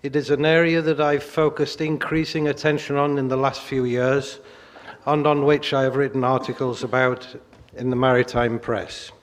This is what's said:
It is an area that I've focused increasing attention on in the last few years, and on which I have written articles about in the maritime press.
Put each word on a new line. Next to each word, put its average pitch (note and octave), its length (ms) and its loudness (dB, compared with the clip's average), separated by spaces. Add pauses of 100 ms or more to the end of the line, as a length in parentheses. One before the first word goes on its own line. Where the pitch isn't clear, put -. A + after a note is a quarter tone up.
It C#3 140 -8
is C3+ 160 0
an C#3+ 160 2
area E3 340 4
that D#3 200 0
I've D3 240 2
focused D3+ 560 -2
increasing D#3 680 -2
attention D3 480 -2
on C#3+ 240 0
in C3+ 80 -2
the C3 100 0
last C3 260 -2
few C3 200 -4
years, B2+ 560 0 (680)
and D3 200 2
on C#3+ 180 4
which C#3+ 300 2
I C3+ 80 2
have C3 140 0
written C3+ 260 0
articles B2+ 640 -2
about B2+ 420 0 (480)
in B2 160 -4
the B2+ 60 0
maritime B2 640 2
press. - 500 -6 (120)